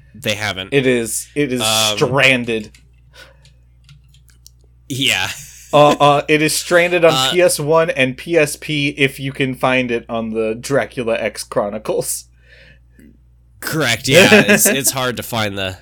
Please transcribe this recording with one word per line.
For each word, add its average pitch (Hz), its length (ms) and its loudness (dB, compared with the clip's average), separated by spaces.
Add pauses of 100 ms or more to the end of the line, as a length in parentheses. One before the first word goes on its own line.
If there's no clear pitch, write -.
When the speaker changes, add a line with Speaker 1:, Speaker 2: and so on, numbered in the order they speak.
(140)
Speaker 1:
But 107 100 -20
they 107 120 -2
haven't. 98 380 -6
Speaker 2:
It 135 120 2
is, 120 500 -2
it 147 160 -2
is 123 100 -2
Speaker 1:
Um, 110 360 0
Speaker 2:
stranded. 120 720 0 (2250)
Speaker 1:
Yeah. 113 420 -2 (440)
Speaker 2:
Uh, 147 160 6 (100)
uh, 143 300 4
it 151 120 2
is 151 140 0
stranded 175 500 2
on 160 80 8
Speaker 1:
Uh, 131 180 0
Speaker 2:
P 180 100 2
S 175 180 2
one 160 320 2
and 131 260 -2
P 170 200 -6
S 147 180 -2
P 147 420 -4
if 139 220 -2
you 139 120 -6
can 131 220 -4
find 127 380 -2
it 113 180 -4
on 113 220 -6
the 110 240 -2
Dracula 117 640 -4
X 110 240 -6
Chronicles. - 840 -6 (1300)
Speaker 1:
Correct, 127 480 -4
yeah. 185 240 6
Speaker 2:
<laughs> - 0 -
Speaker 1:
It's, 202 340 4
it's 139 260 0
hard 127 260 -4
to 104 60 -8
find 107 340 -4
the, 92 240 -6